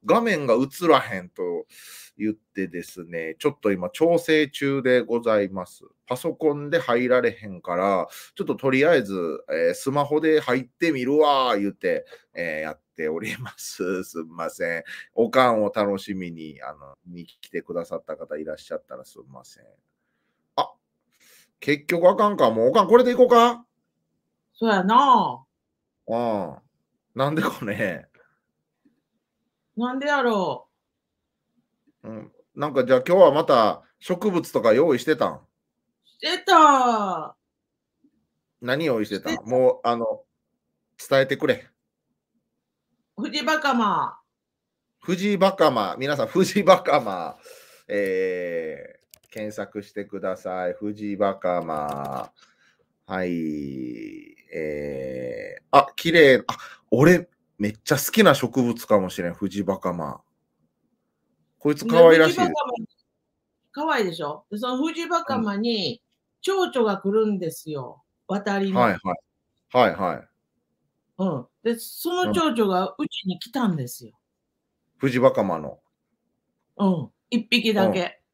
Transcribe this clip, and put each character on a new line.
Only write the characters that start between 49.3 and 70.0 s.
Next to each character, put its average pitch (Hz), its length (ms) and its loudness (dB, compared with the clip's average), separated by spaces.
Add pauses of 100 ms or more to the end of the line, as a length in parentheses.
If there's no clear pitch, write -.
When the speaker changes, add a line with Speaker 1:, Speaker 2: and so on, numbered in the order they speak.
Speaker 1:
索 101 300 -10
し - 80 -20
て 101 140 -10
く 98 160 -12
だ 92 160 -6
さ 92 320 -6
い。 90 40 -6
フ 107 200 -8
ジ 104 240 -8
バ 98 180 0
カ 90 260 -2
マ。 71 680 -8 (760)
は 92 200 -6
い。 65 1120 -8 (160)
え 65 1080 -10
ー、 - 120 -20
あ、 - 260 6
綺 165 160 -2
麗。 139 340 8
あ、 - 100 -8 (340)
俺、 165 360 6 (300)
め 104 120 -4
っ 107 140 -10
ち - 100 -4
ゃ 143 40 0
好 - 140 -6
き 214 120 4
な 151 120 8
植 123 280 -2
物 117 220 -4
か 107 140 4
も 92 100 -4
し 95 120 -10
れ 87 80 -4
ん。 87 40 -8
フ 98 160 -6
ジ 98 140 -6
バ 95 160 -4
カ 92 140 -4
マ。 78 280 -8 (1400)
こ 147 120 0
い 143 40 0
つ 110 100 -12
可 165 220 8
愛 165 100 10
ら 160 120 6
し - 40 -2
い。 - 40 -4
Speaker 2:
で、 - 60 0
フ - 40 2
ジ - 60 -4
バ - 0 -
カ 277 120 -4
マ、 247 80 -8 (1000)
可 302 220 -2
愛 240 100 0
い - 20 0
で 170 80 -4
し 165 80 -10
ょ？ 151 280 -8
で、 214 80 -10
そ 254 200 -4
の 294 80 -2
フ 330 80 -4
ジ 330 140 -8
バ 339 160 -2
カ 262 140 -4
マ 208 200 -2
に、 202 380 -2
Speaker 1:
う - 60 -20
ん。 - 40 -20 (360)
Speaker 2:
蝶 370 260 0
々 240 160 -2
が 196 160 0
来 196 100 -4
る 220 160 2
ん 202 140 -2
で 165 100 -6
す 160 220 -14
よ。 131 320 -12 (240)
渡 196 320 -4
り 196 120 -2
の。 123 80 0
Speaker 1:
は 117 100 4
い - 20 0
は 87 60 -4
い。 - 40 -14 (720)
は 123 160 6
い 82 80 0
は 90 200 -2